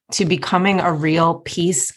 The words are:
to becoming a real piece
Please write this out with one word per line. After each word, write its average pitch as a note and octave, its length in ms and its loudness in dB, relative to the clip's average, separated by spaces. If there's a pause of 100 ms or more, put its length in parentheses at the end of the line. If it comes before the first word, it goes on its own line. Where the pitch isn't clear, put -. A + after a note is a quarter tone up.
(120)
to G3 140 0
becoming F#3 540 0
a E3+ 140 0
real D#3+ 460 2
piece - 580 -2